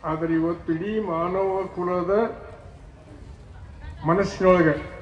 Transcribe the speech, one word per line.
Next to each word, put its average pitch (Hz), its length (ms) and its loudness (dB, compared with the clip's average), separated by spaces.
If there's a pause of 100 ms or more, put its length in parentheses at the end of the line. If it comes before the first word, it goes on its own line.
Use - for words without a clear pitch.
ಆದರೆ 160 300 -2
ಇವತ್ತು 165 380 0
ಇಡೀ 202 280 -2
ಮಾನವ 190 640 -2 (100)
ಕುಲದ 180 720 0 (1600)
ಮನಸ್ಸಿನೊಳಗೆ 180 680 6 (280)